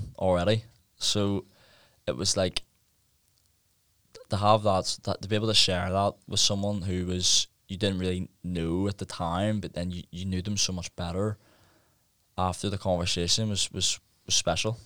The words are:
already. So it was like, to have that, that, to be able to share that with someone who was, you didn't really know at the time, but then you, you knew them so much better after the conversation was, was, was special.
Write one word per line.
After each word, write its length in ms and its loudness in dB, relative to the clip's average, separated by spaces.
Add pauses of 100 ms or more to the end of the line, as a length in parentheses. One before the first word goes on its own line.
(180)
already. 460 2 (320)
So 500 0 (640)
it 80 -2
was 220 0
like, 260 -2 (1700)
to 80 0
have 260 6
that, 400 2
that, 180 -4
to 60 -8
be 80 0
able 140 0
to 40 2
share 380 2
that 220 2 (140)
with 120 -2
someone 420 0
who 240 -2
was, 420 2 (200)
you 100 -8
didn't 220 0
really 300 -2 (140)
know 440 0
at 100 -4
the 80 -8
time, 540 -2
but 140 -8
then 180 -4
you, 180 -6
you 160 -8
knew 160 0
them 160 -2
so 160 0
much 220 -8
better 420 -2 (1000)
after 320 -2
the 120 -4
conversation 720 0
was, 220 -2
was, 280 -2 (260)
was 80 -2
special. 520 0